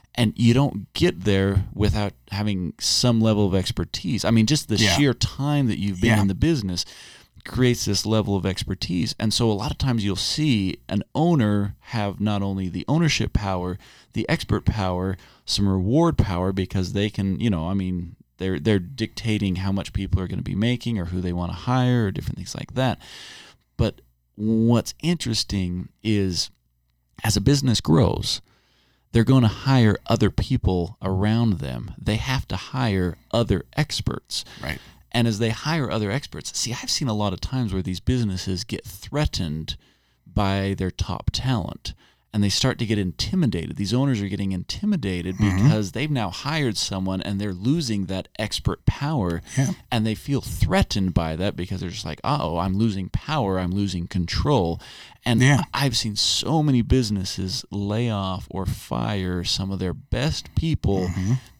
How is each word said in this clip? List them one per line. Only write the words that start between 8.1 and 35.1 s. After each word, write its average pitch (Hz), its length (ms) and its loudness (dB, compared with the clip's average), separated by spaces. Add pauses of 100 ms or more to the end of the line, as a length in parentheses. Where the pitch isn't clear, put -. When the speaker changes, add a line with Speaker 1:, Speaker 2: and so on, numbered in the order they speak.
Speaker 1:
of 92 100 0
expertise. 90 720 -2
And 110 160 0
so 117 160 2
a 107 40 2
lot 110 180 -2
of - 60 -6
times 120 260 0
you'll 98 140 0
see 117 600 0 (120)
an 104 120 0 (140)
owner 107 640 2
have 104 400 -4
not 104 240 0
only 95 240 -2
the 87 220 -6
ownership 151 420 2
power, 92 480 -2 (340)
the 113 160 -4
expert 107 360 -2
power, 92 520 0 (280)
some 101 220 0
reward 117 500 2
power, 92 340 0
because 95 420 -2
they 101 160 0
can, 98 300 -2
you 117 100 0
know, 82 200 0
I 95 40 -2
mean, 92 420 -4 (220)
they're, 92 220 -2
they're 98 200 4
dictating 107 800 -2
how 98 140 -2
much 98 220 -4
people 95 280 0
are 92 60 -4
gonna 92 140 -4
be 92 140 -4
making 117 440 0
or 82 60 -2
who 90 160 -4
they 90 120 -2
wanna 87 200 -2
hire 123 540 2
or - 40 0
different - 260 -6
things - 160 -10
like - 200 -10
that. 127 260 0 (800)
But 107 240 0 (340)
what's 113 640 2
interesting 101 840 -2 (160)
is 98 460 0 (760)
as 104 140 2
a 101 40 2
business 135 400 4
grows, - 600 2 (720)
they're 117 100 6
gonna 127 240 6
hire 120 500 4 (100)
other 110 240 4
people 92 720 0
around 104 580 2
them. 64 420 -8
They 107 140 0
have 131 340 -2
to - 60 -4
hire 95 640 0 (140)
other 110 340 2 (100)
experts. - 680 -4 (180)
Speaker 2:
Right. - 160 -6 (320)